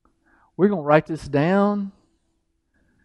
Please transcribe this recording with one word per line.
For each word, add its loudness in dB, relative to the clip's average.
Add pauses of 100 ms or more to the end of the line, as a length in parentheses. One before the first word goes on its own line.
(560)
We're 2
gonna -4
write 2
this -10
down. 0 (1120)